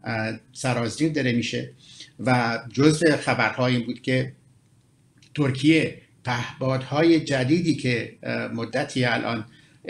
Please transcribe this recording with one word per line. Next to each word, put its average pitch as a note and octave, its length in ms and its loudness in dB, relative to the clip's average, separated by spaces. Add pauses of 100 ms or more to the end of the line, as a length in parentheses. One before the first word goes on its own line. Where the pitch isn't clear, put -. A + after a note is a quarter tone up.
اه، A2 280 -4 (200)
سرازیر B2 600 -2
داره C3 200 0
می‌شه A#2+ 380 -2 (500)
و A#2 380 0 (140)
جزو D3+ 440 4
خبرها A#2+ 500 0
این B2 200 0
بود A#2+ 160 -8
که B2+ 300 -2 (1000)
ترکیه D3 640 2 (260)
پهپادهای C3 960 0
جدیدی C#3+ 540 2
که، A#2 480 -4
اه، A#2 260 -6
مدتی B2 560 -4
الان A#2 400 -2 (460)